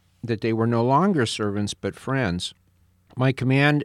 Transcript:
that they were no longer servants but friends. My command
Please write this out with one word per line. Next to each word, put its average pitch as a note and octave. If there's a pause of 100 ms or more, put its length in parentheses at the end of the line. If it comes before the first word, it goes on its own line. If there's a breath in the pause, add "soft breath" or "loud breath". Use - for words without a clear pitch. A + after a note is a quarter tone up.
(220)
that A2+
they A2+
were A2+
no A#2
longer D3
servants G#2
but G2+
friends. A2+ (640)
My C3
command C#3